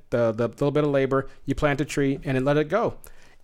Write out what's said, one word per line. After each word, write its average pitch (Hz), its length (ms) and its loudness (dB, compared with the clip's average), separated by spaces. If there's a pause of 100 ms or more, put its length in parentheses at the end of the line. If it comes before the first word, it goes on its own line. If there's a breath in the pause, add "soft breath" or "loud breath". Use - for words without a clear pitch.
(100)
the, 117 220 2
the 113 160 0
little 143 220 0
bit 147 140 0
of 147 60 2
labor, 135 380 2 (180 loud breath)
you 139 80 -2
plant 143 260 0
a 143 60 2
tree 139 380 0
and 131 120 -2
then 131 80 0
let 143 140 2
it 151 100 0
go. 196 260 0 (500 loud breath)